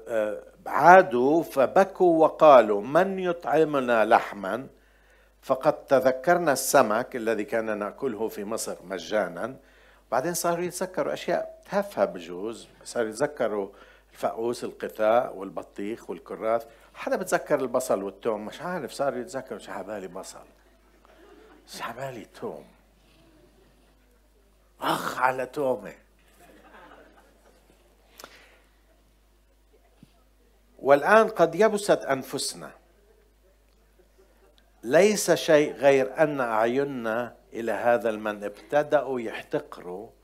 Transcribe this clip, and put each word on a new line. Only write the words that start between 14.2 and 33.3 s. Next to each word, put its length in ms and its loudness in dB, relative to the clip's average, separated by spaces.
القثاء 720 -2
والبطيخ 720 -12
والكراث. 560 -6
حدا 220 -6
بتذكر 440 -2
البصل 440 -2
والثوم؟ 420 -6
مش 160 -16
عارف، 300 -10
صاروا 280 -4
يتذكروا: 400 -12
"شو 120 -18
عبالي 360 -12
بصل، 320 -16
شو 160 -16
عبالي 520 -12
ثوم، 300 -12
أخ 380 -4
على 260 4
تومة". 480 -4
"والآن 480 6
قد 280 2
يبست 360 2
أنفسنا، 800 -4